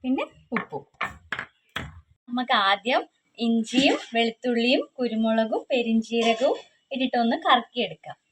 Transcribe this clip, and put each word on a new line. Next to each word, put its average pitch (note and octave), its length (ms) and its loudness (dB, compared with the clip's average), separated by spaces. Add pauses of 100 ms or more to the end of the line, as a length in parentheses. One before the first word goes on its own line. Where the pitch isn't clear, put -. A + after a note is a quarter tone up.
പിന്നെ C4+ 220 0 (320)
ഉപ്പും. - 260 -8 (1500)
നമുക്ക് B3 280 0 (140)
ആദ്യം B3+ 320 0 (440)
ഇഞ്ചിയും A#3 500 2 (200)
വെളുത്തുള്ളിയും A#3 680 0 (160)
കുരുമുളകും A3+ 640 0 (100)
പെരിഞ്ജീരകവും A3+ 840 0 (340)
ഇട്ടിട്ടൊന്ന് B3 440 0 (100)
കറക്കിയെടുക്കാം. A3+ 720 -2 (120)